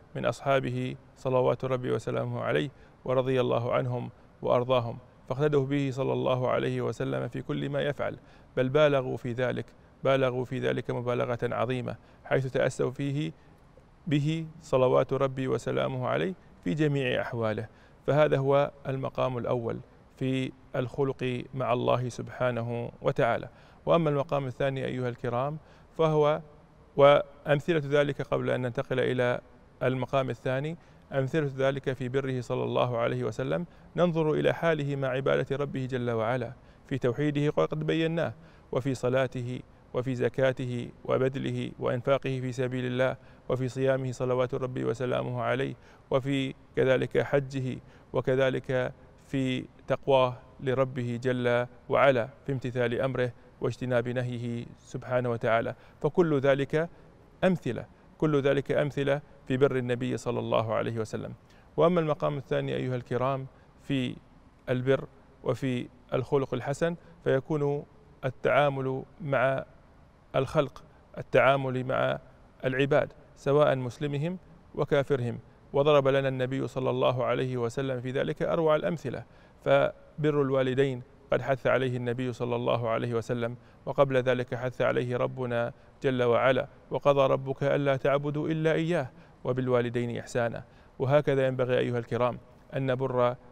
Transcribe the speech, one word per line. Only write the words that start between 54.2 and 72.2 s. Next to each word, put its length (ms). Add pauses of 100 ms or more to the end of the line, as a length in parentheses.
سبحانه 520
وتعالى. 440 (280)
فكل 360
ذلك 500 (560)
أمثلة، 420 (320)
كل 220
ذلك 320
أمثلة 480 (260)
في 100
بر 200
النبي 400
صلى 220
الله 360
عليه 240
وسلم. 340 (440)
وأما 240
المقام 360
الثاني 400
أيها 200
الكرام 500 (360)
في 340 (520)
البر 360 (380)
وفي 460 (240)
الخلق 420
الحسن، 420 (280)
فيكون 600 (400)
التعامل 800 (180)
مع 440 (720)
الخلق، 460 (360)
التعامل 640
مع 340 (460)